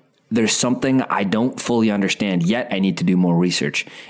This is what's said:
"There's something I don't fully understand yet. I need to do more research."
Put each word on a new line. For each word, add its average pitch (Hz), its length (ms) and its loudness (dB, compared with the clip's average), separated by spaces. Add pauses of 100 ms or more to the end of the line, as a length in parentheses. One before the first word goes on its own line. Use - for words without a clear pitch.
(300)
"There's 110 260 2
something 131 480 0
I - 200 -2
don't 110 360 0
fully 117 300 2
understand 98 540 0
yet. 113 260 0
I 98 80 -4
need 95 220 0
to 90 40 -2
do 90 140 2
more 87 180 4
research." 87 520 0 (220)